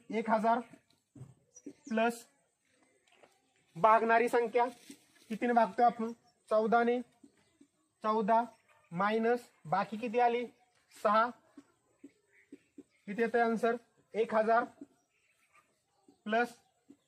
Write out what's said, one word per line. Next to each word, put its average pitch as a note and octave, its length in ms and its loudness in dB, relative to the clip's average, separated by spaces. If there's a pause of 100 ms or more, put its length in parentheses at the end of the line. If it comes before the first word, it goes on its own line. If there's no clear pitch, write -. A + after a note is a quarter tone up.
(100)
एक A3 200 -4
हजार A3+ 300 0 (1300)
प्लस A3+ 360 -2 (1500)
भागणारी A3+ 520 4
संख्या, A#3+ 360 0 (640)
कितीने A#3+ 220 -4
भागतोय A#3 340 2
आपण? A3+ 260 -2 (380)
चौदाने. A#3 500 0 (1040)
चौदा A3 380 2 (500)
मायनस A3+ 560 -2 (180)
बाकी F#3+ 300 -4
किती A#3 240 -6
आली? A#3+ 240 2 (520)
सहा. A3 300 2 (1800)
किती G3+ 160 -4
येतंय A#3 200 0
आन्सर? A3+ 340 0 (380)
एक G#3+ 200 -2
हजार A3+ 300 2 (1600)
प्लस A#3 300 -2 (540)